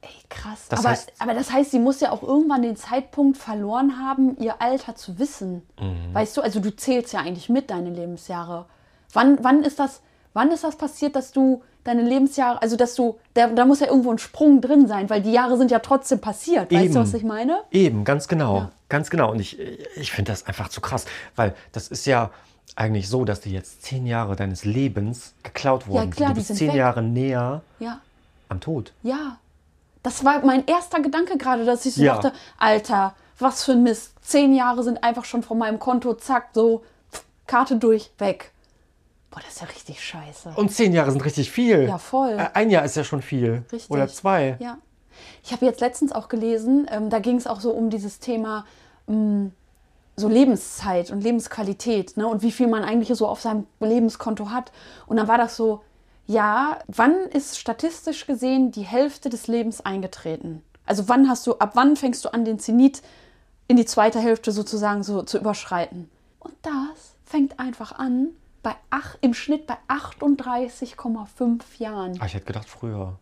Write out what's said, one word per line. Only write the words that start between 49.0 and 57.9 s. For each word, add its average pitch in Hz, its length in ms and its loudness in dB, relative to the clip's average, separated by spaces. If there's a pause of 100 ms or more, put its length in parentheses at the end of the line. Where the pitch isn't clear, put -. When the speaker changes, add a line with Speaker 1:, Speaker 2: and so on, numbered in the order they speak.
Speaker 1:
mm, 208 400 0 (680)
so 208 100 -2
Lebenszeit 208 840 2
und 202 100 -6
Lebensqualität, 214 960 -4
ne, 214 100 -2
und 214 160 -4
wie 226 80 2
viel 240 160 2
man 214 160 0
eigentlich 226 340 0
so 220 100 0
auf 208 140 -6
seinem 214 240 -4 (140)
Lebenskonto 220 720 -2
hat. 254 200 -6 (360)
Und 220 100 0
dann 220 100 0
war 226 120 4
das 233 160 0
so, 220 260 -2 (460)
ja, 214 500 0 (100)
wann 233 260 4 (200)
ist - 260 -4
statistisch 311 680 -6